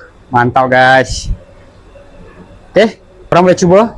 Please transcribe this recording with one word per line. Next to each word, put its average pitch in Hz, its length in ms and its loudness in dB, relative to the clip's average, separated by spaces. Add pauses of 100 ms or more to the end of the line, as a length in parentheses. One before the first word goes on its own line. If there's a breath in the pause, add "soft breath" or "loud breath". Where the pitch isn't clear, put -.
(300 loud breath)
mantap 123 400 -2
guys. 131 600 0 (1400)
Okey, 202 320 -2 (240)
korang 165 200 0
boleh 180 120 2
cuba 180 200 2 (200)